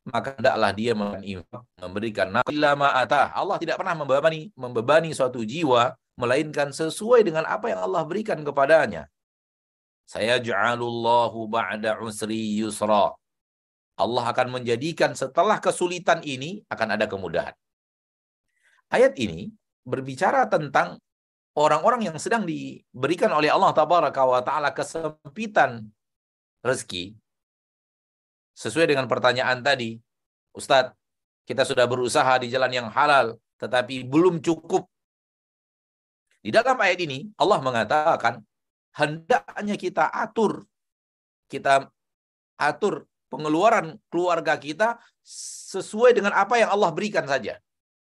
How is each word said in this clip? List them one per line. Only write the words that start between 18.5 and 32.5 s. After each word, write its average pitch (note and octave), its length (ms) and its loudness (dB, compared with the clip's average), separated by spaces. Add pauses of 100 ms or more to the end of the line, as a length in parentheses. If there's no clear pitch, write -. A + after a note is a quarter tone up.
Ayat B3+ 320 4
ini F#2+ 320 -6 (320)
berbicara C3+ 640 -2
tentang D#3+ 480 0 (560)
orang-orang E3 560 2
yang D#3 80 -8
sedang A3+ 260 -2
diberikan C#3 840 -2
oleh D3+ 240 4
Allah F3 180 4
Tabaraka D3+ 540 2
wa B2+ 160 4
Ta'ala C#3+ 320 -2
kesempitan D3+ 1120 -2 (800)
rezeki. G#2+ 500 -4 (1400)
Sesuai B2+ 400 0
dengan C3+ 160 2
pertanyaan B2 560 2
tadi, B2 320 0 (560)
"Ustadz, - 400 2 (560)
kita B2+ 160 0
sudah B2+ 240 2
berusaha B2+ 560 2
di A#2+ 80 -8